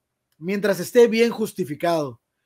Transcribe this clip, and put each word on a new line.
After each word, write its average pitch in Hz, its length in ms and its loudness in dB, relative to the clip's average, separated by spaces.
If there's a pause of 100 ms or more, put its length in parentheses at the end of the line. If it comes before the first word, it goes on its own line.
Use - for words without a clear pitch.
(380)
mientras 190 440 -4
esté 233 260 4
bien 226 220 2
justificado. 170 880 -4 (260)